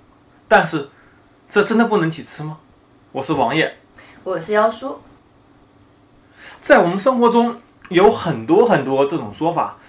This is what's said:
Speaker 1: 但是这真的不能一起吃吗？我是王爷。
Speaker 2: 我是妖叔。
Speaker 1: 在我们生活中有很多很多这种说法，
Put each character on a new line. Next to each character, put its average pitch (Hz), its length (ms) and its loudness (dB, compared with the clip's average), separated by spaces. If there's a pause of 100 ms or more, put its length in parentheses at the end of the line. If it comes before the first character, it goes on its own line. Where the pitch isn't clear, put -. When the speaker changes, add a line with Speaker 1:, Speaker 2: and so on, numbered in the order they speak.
(480)
Speaker 1:
但 196 160 4
是 160 240 -6 (640)
这 202 120 2
真 226 140 -2
的 226 80 4
不 208 140 0
能 160 100 0
一 - 20 -4
起 156 120 -10
吃 - 200 -14
吗？ 156 160 -14 (540)
我 131 100 -8
是 160 120 -4
王 127 200 0
爷。 156 220 -2 (480)
Speaker 2:
我 180 160 -6
是 208 140 -6
妖 214 160 2
叔。 - 300 -12 (1600)
Speaker 1:
在 277 160 6
我 185 80 2
们 180 120 -2
生 254 220 0
活 240 80 4
中 233 320 0 (300)
有 185 200 4
很 120 360 -4
多 185 180 4
很 180 180 2
多 135 220 0
这 151 120 -2
种 113 160 -10
说 160 200 -4
法， - 240 -6 (120)